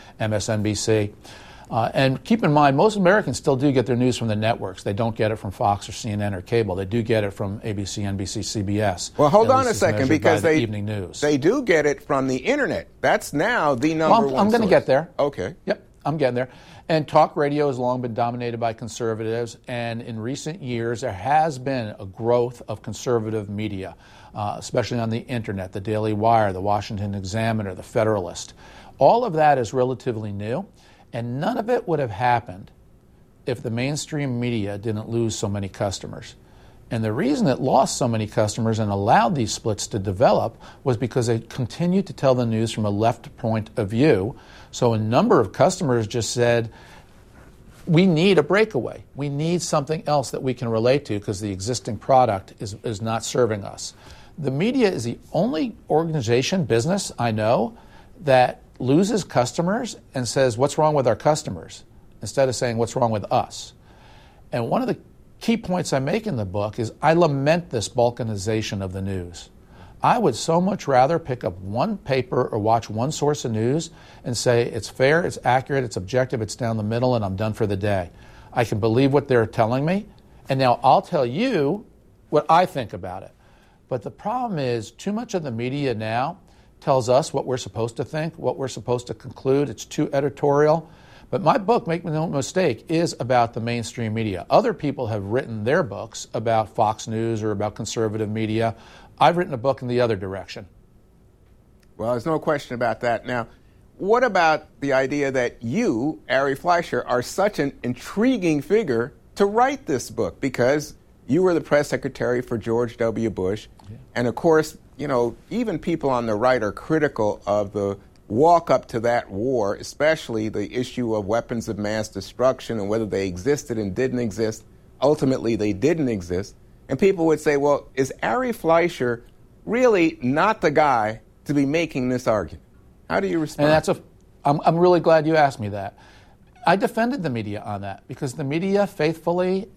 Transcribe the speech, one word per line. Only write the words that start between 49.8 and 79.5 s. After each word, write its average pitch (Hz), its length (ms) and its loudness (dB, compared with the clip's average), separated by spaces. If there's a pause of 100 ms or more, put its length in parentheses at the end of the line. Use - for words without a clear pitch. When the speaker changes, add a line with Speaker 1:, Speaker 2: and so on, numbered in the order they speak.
Speaker 1:
else 147 240 0
that - 120 -6
we 131 120 -2
can 120 140 -6
relate 113 380 2
to 104 140 -4
'cause 101 200 -6
the 104 120 -4
existing 107 460 -6
product 123 600 2
is, 110 240 -10
is 110 200 -6
not 113 200 -4
serving 110 420 0
us." - 280 -12 (460)
The 135 120 -4
media 220 400 2
is 113 140 -4
the 117 140 -6 (160)
only 247 420 -2 (140)
organization, 151 720 2
business 127 540 0
I 120 140 0
know, 120 440 0 (480)
that 127 380 4 (160)
loses 175 460 2
customers 180 720 -2 (180)
and 127 120 -4
says, 127 300 2
"What's 139 220 0
wrong 151 160 4
with 131 120 2
our 110 100 4
customers?" - 680 -4 (380)
instead 131 260 0
of 120 80 -2
saying, 117 220 -2
"What's 117 180 -2
wrong 123 140 2
with 107 200 -4
us?" - 440 -4 (800)
And 120 180 -4
one 196 100 0
of 247 80 -2
the 156 80 -2 (440)
key 226 160 0
points 180 360 -4
I 135 80 0
make 180 260 -2
in 170 100 -4
the 107 80 -2
book 104 360 -4
is 110 200 -4
I 151 120 4
lament 165 580 2
this 113 180 -4
balkanization 110 960 -2
of 95 100 -6
the 98 80 -8
news. 92 500 -8 (520)
I 180 160 4
would 170 160 2
so 170 260 0
much 190 280 -2
rather 139 320 4
pick 127 240 -6
up 95 160 -6
one 123 360 -2
paper 127 480 0
or 117 140 -2
watch 110 320 2
one 117 220 -2
source 147 320 0
of 120 80 -2
news 123 380 0 (340)
and 120 120 -4
say, 120 260 4
"It's 113 260 -6
fair, 156 360 4
it's 143 200 -4
accurate, 131 400 2
it's 113 120 -8
objective, 123 460 -2
it's - 140 -6
down 113 200 -4
the 107 60 -2
middle, 120 320 2
and 110 100 0
I'm 95 120 -4
done 110 160 -2
for 110 140 0
the 101 100 -2
day. 95 340 -2 (420)
I 123 120 2
can 107 160 -2
believe 123 320 4
what 139 160 2
they're 117 180 4
telling 120 380 0